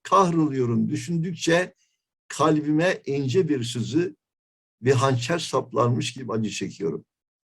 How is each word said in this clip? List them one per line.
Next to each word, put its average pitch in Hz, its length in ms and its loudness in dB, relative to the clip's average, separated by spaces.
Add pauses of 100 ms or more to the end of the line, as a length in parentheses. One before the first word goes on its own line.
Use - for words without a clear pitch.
Kahroluyorum. 135 840 2
Düşündükçe 170 840 -2 (540)
kalbime 151 800 0
ince 139 420 0
bir 131 160 0
sızı, 123 520 -2 (640)
bir 131 120 4
hançer 131 460 2
saplanmış 123 720 0
gibi 117 200 -10
acı 110 180 -2
çekiyorum." 85 540 -6 (560)